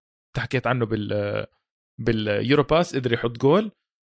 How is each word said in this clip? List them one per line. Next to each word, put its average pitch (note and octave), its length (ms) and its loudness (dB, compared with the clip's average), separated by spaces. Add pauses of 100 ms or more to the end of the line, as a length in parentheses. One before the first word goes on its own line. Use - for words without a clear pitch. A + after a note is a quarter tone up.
(360)
تحكيت A#2+ 300 -4
عنه A#2+ 200 0
بال، G#2 260 -4
آه، G#2 360 -4 (520)
باليوروباس، A#2 960 2
قدر B2 160 -2
يحط A#2+ 180 -2
جول. D#3+ 420 2 (400)